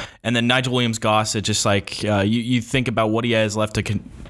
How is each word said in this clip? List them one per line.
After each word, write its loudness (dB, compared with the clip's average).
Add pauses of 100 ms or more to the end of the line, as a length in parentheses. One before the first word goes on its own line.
(220)
And -2
then 2
Nigel 2
Williams-Goss, 2
it 0
just, 0
like, 0
uh, 2
you, 2
you 0
think 0
about 0
what 0
he 0
has 2
left -2
to 0
con-, -4 (220)